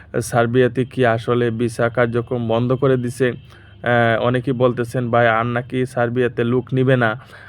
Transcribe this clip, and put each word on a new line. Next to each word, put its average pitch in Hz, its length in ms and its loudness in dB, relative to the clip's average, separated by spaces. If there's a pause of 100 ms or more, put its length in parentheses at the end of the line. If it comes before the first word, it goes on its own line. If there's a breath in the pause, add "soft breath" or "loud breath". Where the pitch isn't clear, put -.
(200 loud breath)
সার্বিয়াতে 120 640 2
কি 127 220 0
আসলে 120 440 0
ভিসা 117 380 -2
কার্যক্রম 117 600 -2
বন্ধ 117 240 0
করে 131 240 2
দিছে?" 123 360 -2
আহ, - 880 -2
অনেকেই 123 320 -2
বলতেছেন, 120 560 -2
"ভাই, 120 180 4
আর 113 180 2
নাকি 123 400 -4
সার্বিয়াতে 120 580 -2
লোক 123 300 -2
নিবে 131 220 4
না।" 120 240 0 (280 loud breath)